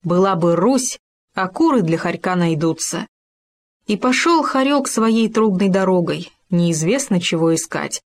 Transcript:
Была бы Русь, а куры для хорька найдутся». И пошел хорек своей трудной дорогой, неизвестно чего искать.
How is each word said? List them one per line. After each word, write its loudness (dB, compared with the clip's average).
Была 2
бы 2
Русь, 0
а -4
куры 2
для 0
хорька -4
найдутся». -2
И -2
пошел 2
хорек 0
своей 2
трудной 2
дорогой, 0
неизвестно 0
чего 0
искать. -6